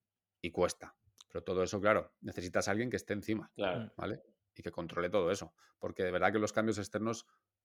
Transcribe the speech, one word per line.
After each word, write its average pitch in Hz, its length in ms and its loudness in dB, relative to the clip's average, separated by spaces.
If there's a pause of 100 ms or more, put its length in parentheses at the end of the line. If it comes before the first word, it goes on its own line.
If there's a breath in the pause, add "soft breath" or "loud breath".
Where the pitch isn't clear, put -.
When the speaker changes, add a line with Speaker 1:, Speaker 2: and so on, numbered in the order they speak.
(420)
Speaker 1:
Y 85 100 -4
cuesta. - 440 0 (340)
Pero - 140 -8
todo 92 180 2
eso, 92 200 0
claro, 101 400 4
necesitas 92 440 -2
a 101 40 2
alguien 113 180 0
que 107 80 0
esté - 160 -4
encima, 104 420 -4
Speaker 2:
Claro. 95 260 -2
Speaker 3:
Mm. 110 160 -8
Speaker 1:
¿vale? 92 260 -6 (320)
Y - 80 -18
que 90 80 -6
controle 87 400 -2
todo 92 200 2
eso. 90 220 -4 (260 soft breath)
Porque 95 260 -4
de 90 60 0
verdad 90 220 2
que 107 60 2
los 107 140 0
cambios 110 260 0
externos 107 480 -4 (380)